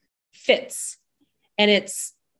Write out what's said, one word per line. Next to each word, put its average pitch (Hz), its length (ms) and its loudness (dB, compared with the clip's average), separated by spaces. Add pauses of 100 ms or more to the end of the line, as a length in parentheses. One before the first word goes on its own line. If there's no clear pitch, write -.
(320)
fits. - 640 -2 (640)
And 208 120 4
it's, - 440 -2 (260)